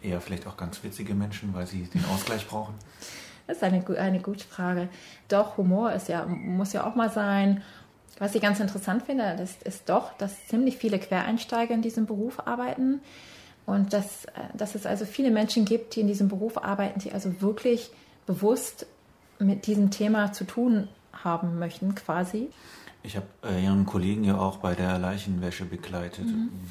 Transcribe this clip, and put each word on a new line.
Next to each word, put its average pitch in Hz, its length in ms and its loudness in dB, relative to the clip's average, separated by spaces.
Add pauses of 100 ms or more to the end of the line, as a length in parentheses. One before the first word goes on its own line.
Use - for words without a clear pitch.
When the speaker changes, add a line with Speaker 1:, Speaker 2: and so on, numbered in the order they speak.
Speaker 1:
eher 90 180 -4
vielleicht 95 280 -8
auch 87 100 -14
ganz 85 260 -8
witzige 104 320 -6
Menschen, 101 380 -4
weil 90 120 -4
sie 92 180 -6
den 90 200 -2 (100)
Ausgleich 104 320 -2
brauchen? 107 280 -8 (720)
Speaker 2:
Das 349 100 -6
ist - 60 -2
eine 185 160 4
gu-, 180 160 -2
eine 185 240 2
gute 196 240 -6
Frage. 180 460 -2 (400)
Doch, 208 260 4
Humor 202 380 4
ist 185 160 -4
ja, 170 160 -2
muss 180 480 -2
ja - 120 -2
auch 226 100 -4
mal 226 140 2
sein. 202 520 4 (580)
Was 202 160 -2
ich 214 60 4
ganz 202 180 4
interessant 202 440 0
finde, 226 340 0
das 185 260 -8
ist - 240 -8
doch, - 300 2
dass 196 300 -8
ziemlich 254 280 2
viele 208 240 0
Quereinsteiger 233 760 0
in 226 80 2
diesem 226 260 0
Beruf 220 380 -4
arbeiten 254 540 0 (680)
und 196 280 2
dass, 202 320 -2
äh, - 60 -14 (240)
dass - 200 -6
es 202 100 -8
also 208 200 -2
viele 262 260 2
Menschen 214 320 4
gibt, 226 320 2
die 220 60 2
in 202 60 4
diesem 202 200 4
Beruf 202 340 0
arbeiten, 202 380 -2
die 196 140 -8
also 190 260 -4
wirklich 226 520 2 (340)
bewusst 202 600 0 (520)
mit 196 280 4
diesem 208 220 6
Thema 208 440 2
zu 196 100 -8
tun 233 460 2 (240)
haben 170 460 0
möchten, 180 360 -2
quasi. 180 540 -2 (540)
Speaker 1:
Ich 101 120 -12
hab, 95 100 -4 (200)
äh, 95 180 2
Ihren 98 220 6
Kollegen 98 380 2
ja 98 160 4
auch 95 180 0
bei 90 160 0
der 92 240 2
Leichenwäsche 92 680 -2
begleitet. 87 600 -8
Speaker 2:
Mhm. 120 240 0 (220)